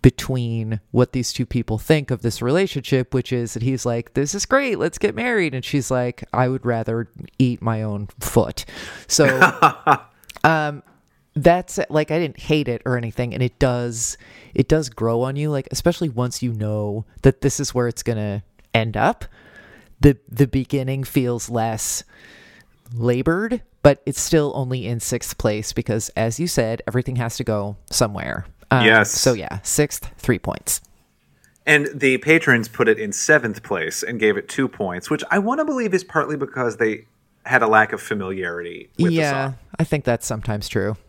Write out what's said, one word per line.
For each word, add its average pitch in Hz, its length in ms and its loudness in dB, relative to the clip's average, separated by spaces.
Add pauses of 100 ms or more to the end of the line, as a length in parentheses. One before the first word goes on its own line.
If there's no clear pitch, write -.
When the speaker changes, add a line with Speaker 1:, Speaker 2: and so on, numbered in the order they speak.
Speaker 1:
between 113 760 0 (120)
what 123 220 2
these 127 200 -4
two 123 140 -4
people 110 320 -2
think 151 320 0
of 120 100 -4
this 117 180 -2
relationship, 135 720 0
which 127 220 -2
is 120 220 -4
that 113 80 -4
he's 127 240 -2
like, 117 260 -4
"This 143 220 -2
is 202 100 -4
great, 262 320 2
let's 147 220 -2
get - 160 0
married." 220 400 -2
And 127 100 -6
she's 139 240 -2
like, 123 420 -2
"I 127 160 2
would 131 160 -2
rather 113 460 -2 (300)
eat 123 200 2
my 110 220 -2
own 104 260 -4 (120)
foot." - 460 0 (420)
So, - 180 4
Speaker 2:
<laughs> - 1160 2
Speaker 1:
um, 151 400 2 (520)
that's, 170 440 4 (100)
like, 151 220 0
I 160 80 0
didn't 160 200 -4
hate 151 280 0
it 117 180 -6
or 123 120 0
anything. 120 360 -4
And - 80 -4
it 123 160 -2
does, 120 580 -2 (380)
it - 140 0
does 156 220 0
grow 113 340 0
on 135 140 -4
you, 151 120 -2
like, 139 220 -4
especially 170 380 0
once 123 340 -4
you 120 100 -2
know 107 500 -4 (200)
that - 180 6
this - 180 0
is 139 140 -4
where 123 140 2
it's - 160 -6
gonna 107 400 -4 (320)
end 113 200 0
up. 123 300 2 (760)
The, 143 160 8 (120)
the 127 160 2
beginning 135 580 -4
feels 120 460 -2
less 113 540 -2 (920)
labored, 160 680 0 (180)
but 143 240 4
it's - 160 -4
still 151 340 2
only 127 300 -4
in 117 140 -4
sixth - 400 -6
place 107 340 -2
because, 113 360 -4
as 113 300 -2
you 175 80 -2
said, 113 400 -2
everything 123 300 -2
has 117 200 -4
to 131 60 -6
go 104 320 -4 (140)
somewhere. - 560 -2 (260)
Um, 127 140 4
Speaker 2:
Yes. 110 260 8
Speaker 1:
so - 220 2
yeah, 95 280 -6
sixth, - 560 -2
three - 220 0
points. - 420 -6 (840)
Speaker 2:
And 147 260 6
the 131 260 2
patrons 143 480 4
put 117 200 2
it 110 120 4
in 107 120 -6
seventh 120 520 2
place 85 400 -4
and 117 160 -6
gave 104 180 4
it - 120 -8
two 135 180 -2
points, 90 420 -6
which - 220 -2
I 196 80 2
wanna 262 260 0
believe 247 280 -2
is 185 100 0
partly 151 320 -2
because 131 420 -4
they 110 280 0 (400)
had 123 160 2
a 113 60 2
lack 110 260 4
of - 80 -8
familiarity 90 960 -8
with 175 140 2
the - 20 0
Speaker 1:
Yeah, 156 180 0 (180)
Speaker 2:
song. 127 80 -10 (220)
Speaker 1:
I 165 40 2
think 151 200 -2
that's 117 220 -2
sometimes 107 420 -6
true. 104 300 -2 (120)